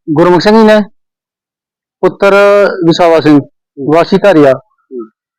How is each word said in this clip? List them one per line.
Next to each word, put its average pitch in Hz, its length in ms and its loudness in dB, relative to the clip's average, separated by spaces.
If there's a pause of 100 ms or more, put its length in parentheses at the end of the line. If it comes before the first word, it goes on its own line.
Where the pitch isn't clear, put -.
(140)
ਗੁਰਮੁਖ 175 280 0
ਸਿੰਘ 208 160 0
ਜੀ 226 60 2
ਨੇ, 214 160 2 (1200)
ਪੁੱਤਰ 190 340 -2 (520)
ਵਿਸਾਵਾ 165 340 0
ਸਿੰਘ, 147 200 2 (560)
ਵਾਸੀ 170 220 0
ਧਾਰੀਵਾਲ। 156 360 2 (840)